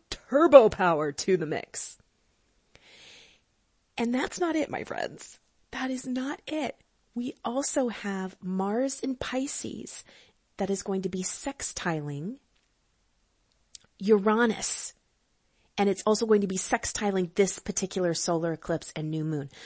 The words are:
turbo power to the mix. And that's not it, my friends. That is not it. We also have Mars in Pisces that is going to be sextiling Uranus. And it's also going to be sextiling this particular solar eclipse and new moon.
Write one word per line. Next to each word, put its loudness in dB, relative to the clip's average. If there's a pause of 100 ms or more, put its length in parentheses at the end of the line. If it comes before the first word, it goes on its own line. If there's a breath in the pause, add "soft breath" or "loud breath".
(100)
turbo 10
power 2
to 0
the 0
mix. -8 (2000 loud breath)
And -2
that's -2
not 0
it, -2
my -6
friends. -8 (340)
That -6
is -8
not -6
it. -6 (380)
We -6 (100)
also -2
have -6
Mars -2
in -4
Pisces -8 (520 loud breath)
that -2
is -2
going -4
to -4
be -4
sextiling -6 (1600)
Uranus. 2 (840)
And 2
it's 0
also 2
going 6
to -2
be -4
sextiling -2
this 2
particular -2
solar -2
eclipse -6
and -4
new -2
moon. -4 (180 loud breath)